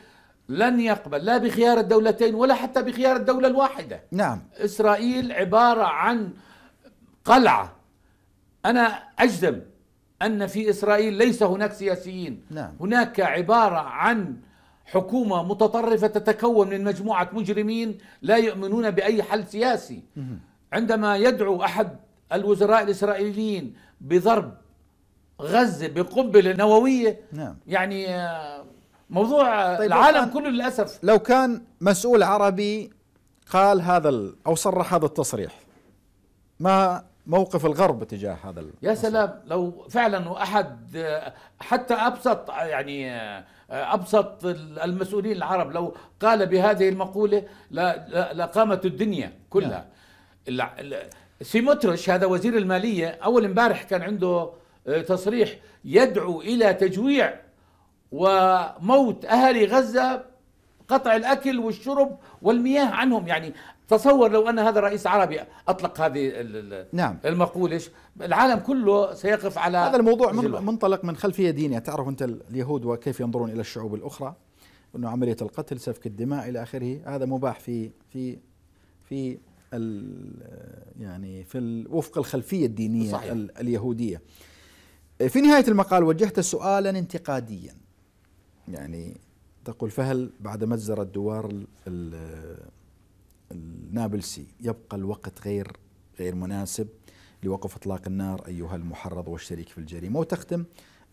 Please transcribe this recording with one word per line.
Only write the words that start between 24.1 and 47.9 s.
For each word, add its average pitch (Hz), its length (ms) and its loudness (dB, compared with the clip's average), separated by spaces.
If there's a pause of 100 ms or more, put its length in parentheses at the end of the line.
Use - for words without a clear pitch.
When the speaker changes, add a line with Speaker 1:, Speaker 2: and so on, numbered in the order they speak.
Speaker 1:
غزة 170 460 2
بقنبلة 185 640 4
نووية، 220 680 4 (120)
Speaker 2:
نعم. 143 240 -10 (100)
Speaker 1:
يعني، 190 480 -2
آه، 160 500 -8 (460)
موضوع، 226 520 2
آه، 180 160 0
Speaker 2:
طيب، 208 120 2
لو 170 60 4
Speaker 1:
العالم 277 280 8
Speaker 2:
كان، 233 60 -4
Speaker 1:
كله 294 180 -4
للأسف. 240 540 -2
Speaker 2:
لو 208 160 6
كان 240 440 2 (180)
مسؤول 202 420 4
عربي 202 680 2 (600)
قال 196 320 6
هذا 170 260 4
ال-، 110 280 -2 (100)
أو 165 80 4
صرح 180 400 0
هذا 156 120 4
التصريح، 120 540 -4 (1000)
ما 185 440 2 (220)
موقف 180 400 2
الغرب 151 380 2
تجاه 101 400 -8
هذا 90 160 -12
ال- 78 120 -16 (100)
Speaker 1:
يا 208 120 0
سلام، 220 520 0
لو 175 440 -4
فعلًا 196 520 -2
أحد، 156 540 -4
آه، 151 380 -6 (260)
حتى 240 340 -2
أبسط، 226 560 -2
آه، 160 140 -4
يعني، 139 480 -6
آه، 104 320 -10 (260)
أبسط 190 720 -2
ال-، 156 340 -8
المسؤولين 190 540 -4
العرب 170 400 -2
لو 170 220 -6 (260)
قال 214 260 4
بهذه 190 420 4
المقولة 196 560 0 (260)
لا، 165 380 -2